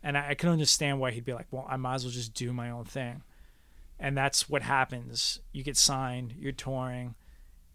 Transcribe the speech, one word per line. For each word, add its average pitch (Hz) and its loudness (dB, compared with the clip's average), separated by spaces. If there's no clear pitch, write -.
And 143 0
I, 143 0
I - 4
can 170 4
understand 147 4
why 127 2
he'd 117 -6
be 127 -4
like, 113 -8
"Well, 131 -6
I 131 -2
might 127 -2
as 127 -2
well 123 -4
just 117 -6
do 123 -4
my 120 -4
own 120 -8
thing." 127 -6
And 139 0
that's 139 2
what 139 2
happens. 127 0
You 135 -6
get 135 0
signed, 127 4
you're 139 -4
touring. 127 -4